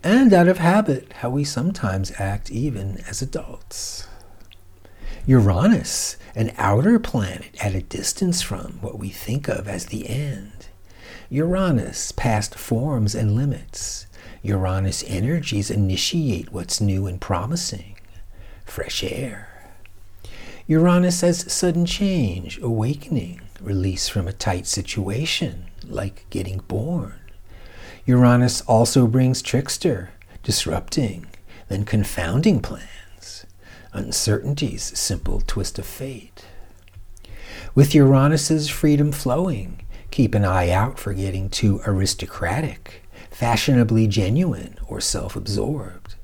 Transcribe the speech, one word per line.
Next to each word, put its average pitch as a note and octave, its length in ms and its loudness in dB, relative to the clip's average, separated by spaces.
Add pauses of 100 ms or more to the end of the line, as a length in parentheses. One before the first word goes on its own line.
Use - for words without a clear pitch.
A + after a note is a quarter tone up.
and A3+ 280 8
out F3 140 10
of F3+ 120 4
habit, F3 560 2
how B2 140 -4
we C#3 140 0
sometimes A#2 760 -2
act G2 320 -2
even G2+ 460 -4 (100)
as G#2 120 -8
adults. - 840 -8 (1200)
Uranus, B2+ 880 4 (200)
an A2 200 -2
outer E3 440 4
planet - 600 -4
at F#2+ 140 -2
a F#2+ 80 -2
distance - 580 -2
from - 400 -8
what - 160 -8
we G2 120 -8
think B2 400 -4
of G2 180 -4
as F#2 200 -8
the - 220 -8
end. A2+ 600 -6 (600)
Uranus, E3 840 0
past G#2+ 420 0
forms A#2 600 0
and G#2+ 180 2
limits. - 720 -4 (340)
Uranus F#2+ 680 0
energies G#2 600 -2
initiate G2+ 840 0
what's F#2 280 -6
new G2 280 0
and F2+ 120 -6
promising. A2 800 -4 (640)
Fresh - 380 -6
air. - 680 -8 (960)
Uranus F3 560 4
as F3 260 0
sudden F3 360 2
change, A#2+ 720 -2
awakening, A#2 800 -2 (200)
release F#2+ 480 -2
from F2+ 200 -2
a G2 40 -6
tight F2+ 340 -2
situation, G2+ 960 -4 (200)
like - 460 -8
getting F#2 280 -4 (100)
born. C3+ 460 -4 (920)
Uranus B2 580 6
also A#2 440 6
brings B2+ 360 4
trickster, B2+ 680 -2 (320)
disrupting, F#2+ 840 -2 (420)
then G2+ 160 -2
confounding A2 760 2
plans. - 840 -14 (480)
Uncertainty's G#2+ 1080 -2
simple - 480 0
twist - 320 -2
of - 60 -8
fate. - 600 -12 (1300)
With C#3 200 8
Uranus's D3 760 6
freedom D3 420 4
flowing, C3 680 -2 (280)
keep A2 240 2
an G2+ 100 4
eye F2+ 260 2
out G2+ 280 2
for G2+ 140 -6
getting F#2+ 380 -4
too G2+ 360 2
aristocratic, - 1160 -2 (280)
fashionably A#2 760 4
genuine, A2+ 800 0
or - 160 -8
self-absorbed. G#2 1200 -4